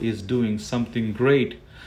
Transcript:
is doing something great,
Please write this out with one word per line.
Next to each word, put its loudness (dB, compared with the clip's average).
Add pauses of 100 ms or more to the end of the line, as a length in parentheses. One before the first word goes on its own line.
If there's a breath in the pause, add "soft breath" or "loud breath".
is -2
doing 0
something -4
great, 2 (280 loud breath)